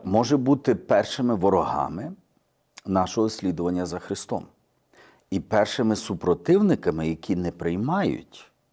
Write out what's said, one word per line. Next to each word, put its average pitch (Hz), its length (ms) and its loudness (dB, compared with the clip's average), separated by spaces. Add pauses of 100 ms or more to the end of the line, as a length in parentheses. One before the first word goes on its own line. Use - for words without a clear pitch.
може 117 320 2
бути 131 380 2
першими 120 600 0
ворогами 90 800 0 (760)
нашого 95 420 0
слідування 90 580 -4
за 87 120 -8
Христом. - 480 -8 (840)
І 95 100 -2
першими 107 560 0
супротивниками, 90 1120 2
які 82 280 -4
не 87 140 -2
приймають 98 1040 -4 (200)